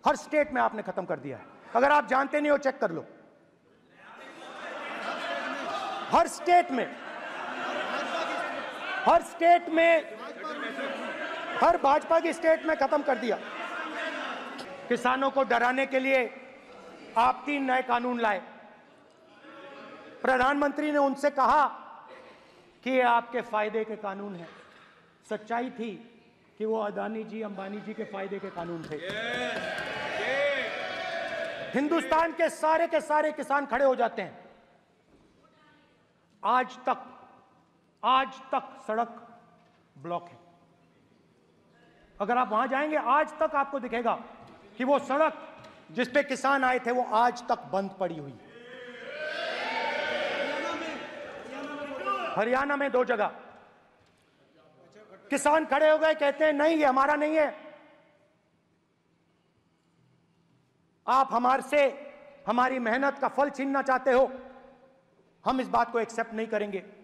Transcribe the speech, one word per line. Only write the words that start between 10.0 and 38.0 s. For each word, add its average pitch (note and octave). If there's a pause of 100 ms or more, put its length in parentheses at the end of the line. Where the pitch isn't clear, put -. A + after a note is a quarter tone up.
हर E4+
भाजपा D4+
की D#4+
स्टेट D#4+
में D#4+
खत्म C#4+
कर C4+
दिया। A3 (1500)
किसानों B3+
को C4+
डराने B3
के C4+
लिए C4 (760)
आप B3
तीन C#4
नए B3+
कानून B3
लाए। G#3 (1800)
प्रधानमंत्री C#4+
ने D4
उनसे C#4+
कहा C#4 (1160)
कि B3
ये B3+
आपके A#3+
फायदे G#3+
के A3
कानून G3+
हैं। E3 (800)
सच्चाई A#3
थी - (360)
कि G#3+
वो A3
अदानी G#3
जी, A3
अंबानी G3
जी G3+
के G#3+
फायदे G3
के F#3+
कानून E3+
थे। F#3 (2500)
हिंदुस्तान D#4
के E4
सारे D#4+
के E4
सारे D4+
किसान C#4+
खड़े C#4
हो B3+
जाते A3+
हैं। - (2000)
आज B3
तक, - (760)